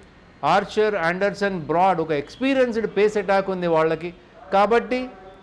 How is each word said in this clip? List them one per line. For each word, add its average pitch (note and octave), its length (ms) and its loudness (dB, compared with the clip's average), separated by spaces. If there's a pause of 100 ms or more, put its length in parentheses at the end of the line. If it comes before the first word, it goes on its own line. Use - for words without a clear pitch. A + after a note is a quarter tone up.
(440)
ఆర్చర్, G#3 500 2
ఆండర్సన్, F#3 680 -2
బ్రాడ్, E3+ 400 2
ఒక D#3 100 -4
ఎక్స్పీరియన్స్‌డ్ A#3 760 0 (100)
పేస్ G#3 200 2
అటాక్ G3 340 0
ఉంది F3+ 160 -4
వాళ్ళకి. D#3+ 480 0 (380)
కాబట్టి, A#3 560 2 (340)